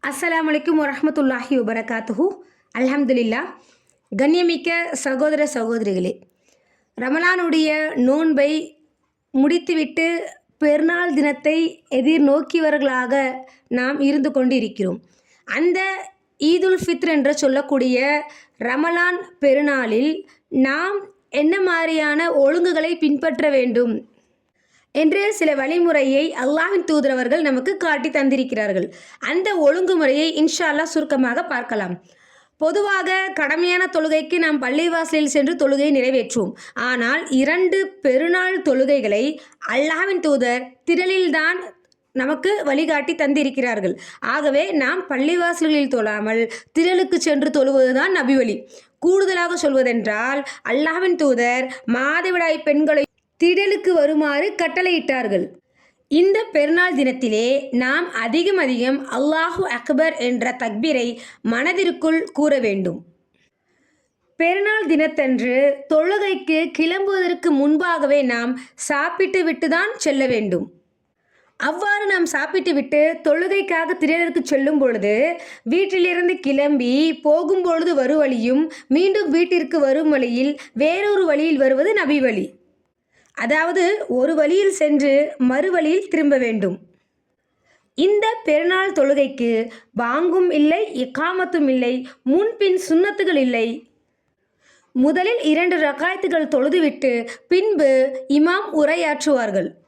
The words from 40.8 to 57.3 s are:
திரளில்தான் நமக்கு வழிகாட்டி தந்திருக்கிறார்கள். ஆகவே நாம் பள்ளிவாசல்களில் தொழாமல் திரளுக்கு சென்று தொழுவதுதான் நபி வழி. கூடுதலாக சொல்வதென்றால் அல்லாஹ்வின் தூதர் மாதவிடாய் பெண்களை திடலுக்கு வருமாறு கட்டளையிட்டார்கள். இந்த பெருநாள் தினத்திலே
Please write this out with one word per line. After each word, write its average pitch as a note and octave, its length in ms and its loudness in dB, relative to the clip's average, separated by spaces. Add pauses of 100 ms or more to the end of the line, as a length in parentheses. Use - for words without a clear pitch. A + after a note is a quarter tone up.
திரளில்தான் F4+ 760 0 (560)
நமக்கு C#4+ 360 -2 (120)
வழிகாட்டி D4 520 0
தந்திருக்கிறார்கள். C4+ 800 0 (320)
ஆகவே C#4+ 360 0 (120)
நாம் D4+ 300 0
பள்ளிவாசல்களில் D#4 880 0
தொழாமல் G#3+ 480 -2 (300)
திரளுக்கு F4 480 2
சென்று D4+ 320 0
தொழுவதுதான் C4+ 640 2
நபி C#4 220 2
வழி. B3 220 0 (420)
கூடுதலாக F4+ 580 2
சொல்வதென்றால் B3 840 0 (240)
அல்லாஹ்வின் D#4+ 520 0
தூதர் B3+ 500 0 (220)
மாதவிடாய் D#4+ 760 0
பெண்களை D4+ 400 2 (360)
திடலுக்கு F#4+ 520 2
வருமாறு D4+ 600 2
கட்டளையிட்டார்கள். C#4+ 880 -2 (680)
இந்த F#4+ 260 4 (100)
பெருநாள் E4 480 2
தினத்திலே B3+ 500 0 (280)